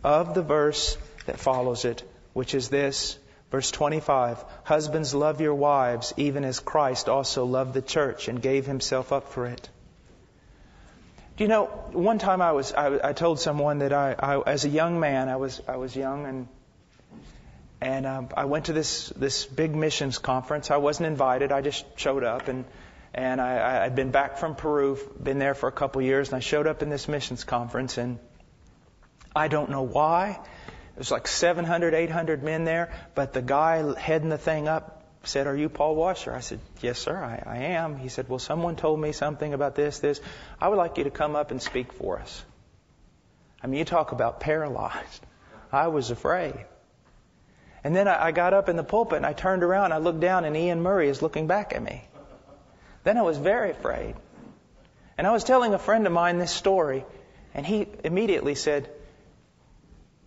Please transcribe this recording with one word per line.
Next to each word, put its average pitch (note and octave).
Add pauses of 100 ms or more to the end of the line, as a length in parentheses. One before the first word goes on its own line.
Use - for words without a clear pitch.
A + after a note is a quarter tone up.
Of E3
the F3+
verse D3+ (300)
that -
follows B2+
it, A#2 (320)
which C3
is A#2+
this, C#3 (320)
verse C3
twenty-five, C#3+ (200)
"Husbands, D3+
love D3
your D3+
wives, C3+
even C#3+
as C3
Christ C3+
also C3
loved B2+
the C3
church C#3
and A#2+
gave C3+
himself C3+
up C#3
for B2
it." A#2+ (1700)
Do G#3
you G#3
know, G#3+ (260)
one G#3+
time F#3
I E3+
was, C3+
I, C#3+
I C#3+
told E3
someone D3
that C#3
I, C#3
I, C#3
as C#3+
a C#3+
young E3
man, C3+
I B2+
was, C3
I B2+
was B2+
young C#3
and, C3 (1300)
and, C3+
um, C3
I C#3
went D3
to E3
this, -
this -
big D#3
missions D3
conference. C3+
I C#3+
wasn't D3
invited. C3+
I C#3
just C#3+ (100)
showed C#3
up A#2+
and B2+ (480)
and B2+
I, B2+
I, A#2
I'd B2+
been C3
back C#3
from D#3+
Peru, C#3 (240)
been C3+
there C#3
for C3+
a B2+
couple C3+
years, C3+
and C3
I -
showed D3
up D3+
in D3
this C#3+
missions C#3
conference, B2
and A#2+ (1160)
I D#3
don't D3+
know C3+
why. E3 (560)
There's, C3
like, A#2
seven E3+
hundred, E3+
eight E3
hundred D#3+
men D#3+
there, E3 (220)
but C3+
the C3
guy D3+
heading D#3+
the D3+
thing D3+
up D#3 (180)
said, C#3
"Are C#3
you D3+
Paul D3+
Washer?" E3
I B2
said, A2+ (220)
"Yes, B2
sir, D#3+
I, B2
I A#2 (160)
am." D#3+
He C3
said, C3
"Well, B2+
someone E3
told D#3
me D3+
something D3
about C#3
this, D3
this. C#3+ (400)
I E3+
would G3+
like E3+
you C#3+
to C#3
come D3+
up D3
and C3
speak -
for G2
us." - (1200)
I B2+
mean, C3+
you E3
talk E3
about A#2
paralyzed. D3 (460)
I D3
was C3+
afraid. D3+ (1300)
And D#3
then G3+
I, E3+
I E3
got F3
up G3
in E3+
the E3
pulpit A3
and C#3
I D3
turned F#3
around, F#3
I D#3
looked D#3+
down, F3
and D3+
Ian E3+
Murray F3+
is C3+
looking D#3
back G3
at -
me. - (1000)
Then G#3+
I A#3
was E3
very G3
afraid. - (1000)
And D#3
I G#3
was A3+
telling B3
a F#3
friend A3
of E3+
mine F3
this F3
story, D3+ (480)
and C#3+
he G#3 (160)
immediately E3+
said, C#3+ (1400)